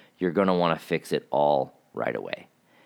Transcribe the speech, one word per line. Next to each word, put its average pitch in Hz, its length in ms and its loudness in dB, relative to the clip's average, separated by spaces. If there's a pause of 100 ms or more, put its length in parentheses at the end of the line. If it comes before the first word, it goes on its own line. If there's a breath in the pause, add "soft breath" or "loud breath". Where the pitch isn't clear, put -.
(180 soft breath)
you're 90 120 0
gonna 92 260 4
wanna 85 220 2
fix - 340 -4
it 78 180 -2
all 71 440 2 (180)
right 58 220 -4
away. 50 320 -10 (400 soft breath)